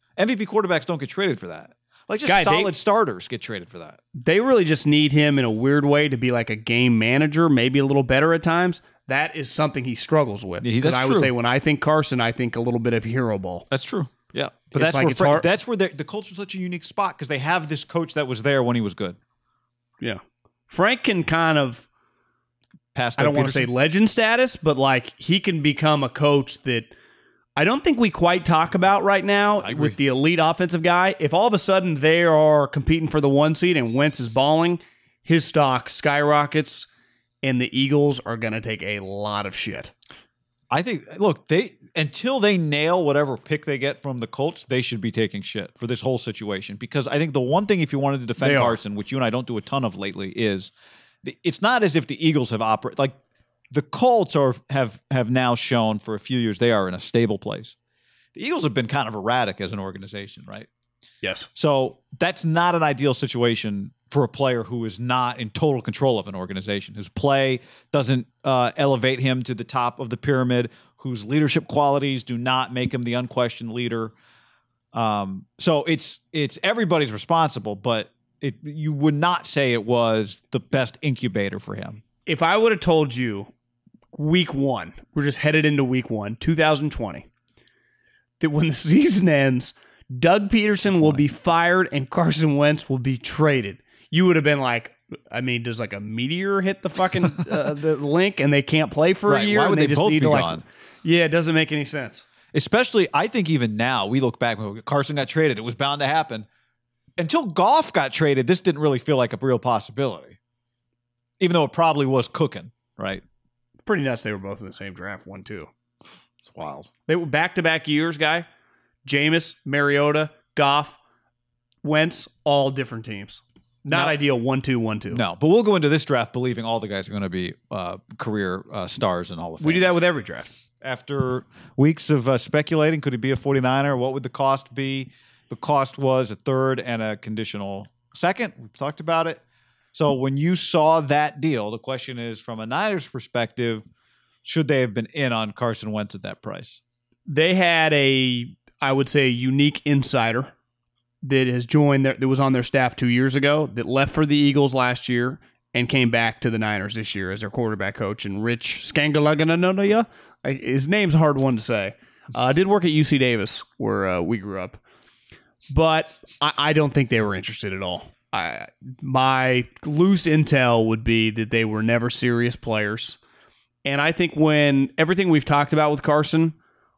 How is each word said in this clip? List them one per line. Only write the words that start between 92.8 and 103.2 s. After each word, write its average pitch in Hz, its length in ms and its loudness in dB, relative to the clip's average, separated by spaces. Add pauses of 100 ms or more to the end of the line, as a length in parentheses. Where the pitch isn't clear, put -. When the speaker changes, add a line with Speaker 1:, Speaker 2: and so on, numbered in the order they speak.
Speaker 2:
will 135 100 0
be 127 180 -2
traded, 131 640 0 (300)
you 175 160 4
would 175 120 6
have 147 80 2
been 147 160 2
like, 120 320 -2 (380)
I 120 100 -6
mean, 123 220 -4
does, 117 160 -8
like, 104 140 -8
a 101 60 -10
meteor 156 640 -4
hit 190 200 -2
the 185 80 -6
fucking, 185 360 0
Speaker 1:
<laughs> - 260 -2
Speaker 2:
uh, 147 220 -2
the 151 240 -2
link 170 420 0
and 143 140 2
they 139 80 4
can't 156 300 0
play 165 220 2
for 208 180 0
Speaker 1:
Right. - 120 2
Speaker 2:
a 202 40 0
year 208 120 2
Speaker 1:
Why - 60 4
Speaker 2:
and 190 60 2
Speaker 1:
would 180 80 2
Speaker 2:
they 151 40 4
Speaker 1:
they 139 40 2
Speaker 2:
just 143 120 2
Speaker 1:
both 196 120 4
Speaker 2:
need 156 80 4
Speaker 1:
be 139 60 2
Speaker 2:
to, 156 40 4
like, 143 120 4
Speaker 1:
gone? 82 220 -4 (400)
Speaker 2:
Yeah, 165 220 4
it 156 40 0
doesn't 165 240 2
make 160 180 2
any 147 140 -2
sense. 135 380 -10 (300)
Speaker 1:
Especially, 208 600 2
I 151 140 2